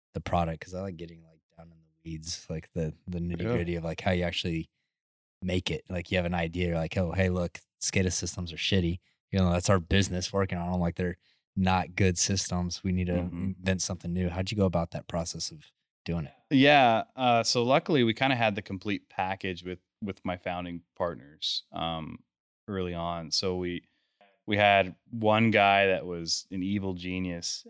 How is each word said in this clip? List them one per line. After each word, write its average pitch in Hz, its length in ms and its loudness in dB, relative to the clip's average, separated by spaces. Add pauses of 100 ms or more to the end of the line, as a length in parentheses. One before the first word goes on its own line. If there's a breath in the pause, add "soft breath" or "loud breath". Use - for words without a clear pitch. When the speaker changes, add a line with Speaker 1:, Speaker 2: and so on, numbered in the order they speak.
(140)
Speaker 1:
the 85 60 -4
product, 82 440 -2
'cause 92 100 -16
I 90 60 -8
like 95 160 -10
getting, 82 280 -16
like, 80 160 -20 (160)
down 82 140 -20
in 82 80 -20
the 80 320 -18
weeds, 80 400 -10
like, 80 220 -8
the, 80 220 -2 (120)
the 87 140 -6
Speaker 2:
Yeah. 87 160 -2
Speaker 1:
nitty 95 160 -2
gritty 87 240 0
of, 82 80 -6
like, 82 160 -6
how 101 100 0
you 90 140 2
actually 82 440 -4 (720)
make 92 280 -2
it. 78 200 -4
Like, 87 200 -6
you 95 60 0
have 87 80 2
an 87 100 -2
idea, 87 340 -2
you're 85 80 0
like, 80 200 -4
"Oh, 87 160 0
hey, 92 160 2
look, 90 320 -2 (200)
scada 92 320 2
systems 87 400 -6
are 85 40 -12
shitty. 87 440 0 (300)
You 98 80 0
know, 90 140 4
that's 90 160 2
our 98 100 6
business 90 540 0
working 95 240 0
on 87 160 -2
'em. 90 80 0
Like, 85 160 0
they're 90 220 -4 (360)
not 92 400 2
good 92 220 4
systems. 90 640 -2
We 95 100 0
need 90 160 0
to 87 60 0
Speaker 3:
Mm-hmm. 90 300 -2 (140)
Speaker 1:
invent 92 240 0
something 87 300 -6
new." 90 180 0
How'd 92 200 -4
you 104 60 -4
go 98 80 4
about 85 280 0
that - 160 -10
process 82 420 -6
of 76 200 -20 (360)
doing 80 180 -2
it? - 80 -12 (180)
Speaker 3:
Yeah. 135 540 6 (120)
Uh, 120 260 4
so 123 220 0
luckily, 143 380 2
we 113 120 2
kinda 135 220 0
had 110 180 2
the 101 80 -4
complete 98 480 -6
package 95 520 -6
with, 90 180 -10 (200)
with 98 240 -8
my 90 140 -4
founding 87 440 -8 (120)
partners, 76 800 -6
um, 80 520 -6 (420)
early 90 280 -4
on. 85 360 -6
So 90 280 -2
we, 87 280 -6 (600)
we 107 100 0
had 98 400 6 (140)
one 110 400 4
guy 98 380 6
that 87 180 0
was 85 440 -6
an 95 120 -6
evil 95 320 -2
genius 90 760 -6